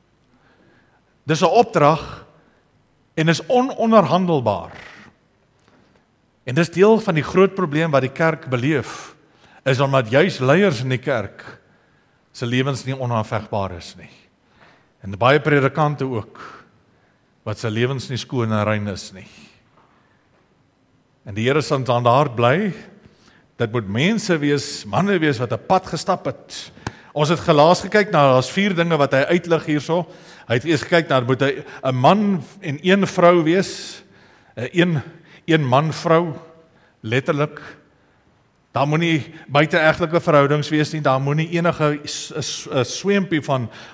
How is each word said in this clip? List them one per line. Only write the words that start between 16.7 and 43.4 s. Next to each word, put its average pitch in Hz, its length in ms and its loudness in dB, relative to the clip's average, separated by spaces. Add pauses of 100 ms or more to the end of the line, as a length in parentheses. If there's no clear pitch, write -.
Wat 107 140 -8
sy 113 100 -4
lewens 123 400 -2
nie 123 80 -6
skoon 117 320 -4
en 107 160 0
rein 104 240 -2
is - 240 -12
nie. 92 120 -20 (2000)
En 101 80 -12
die 113 120 0
Here 143 160 2
sal 135 240 -2
dan 120 160 0
daar 131 320 4
bly. 143 380 2 (840)
Dit 117 140 -2
moet 110 160 -4
mense 170 520 0
wees, 143 480 -2
manne 185 320 0
wees 147 200 0
wat 120 140 -4
'n - 140 -8
pad 185 200 2
gestap 175 380 -4
het. - 460 -10 (420)
Ons 147 160 -4
het 175 100 -2
gelaas 165 420 4
gekyk 208 300 -2
na, 143 220 4
daar's 127 180 2
vier 196 240 -2
dinge 170 220 0
wat 139 140 2
hy 135 120 2
uitlig 170 420 -2
hierso. 160 400 -2 (420)
Hy 117 120 -2
het 131 60 -6
eers 160 180 0
gekyk 170 260 2
na, 131 120 2
moet 123 200 -2
hy 139 220 -2 (200)
'n 131 120 0
man 185 480 2 (180)
en 147 220 -6
een 190 240 2
vrou 175 360 4
wees, - 600 -2 (520)
'n 120 180 -8
een, 170 280 2 (440)
een 160 180 2
man 139 300 2
vrou, 165 420 0 (640)
letterlik. 143 600 -2 (1120)
Daar 131 160 -2
moenie 160 460 0 (140)
buiteegtelike 156 760 2
verhoudings 147 480 2
wees 151 240 0
nie, 156 80 -6
daar 135 200 2
moenie 147 280 -2
enige 160 540 0
s-, - 360 -10
s-, - 280 -10
'n 131 160 0
swempie 190 580 -2